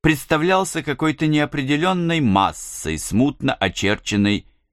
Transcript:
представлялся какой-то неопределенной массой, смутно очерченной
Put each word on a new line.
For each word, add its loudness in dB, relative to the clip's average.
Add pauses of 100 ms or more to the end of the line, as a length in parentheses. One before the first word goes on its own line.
представлялся 0
какой-то -2
неопределенной 0
массой, 0
смутно 0
очерченной 0 (260)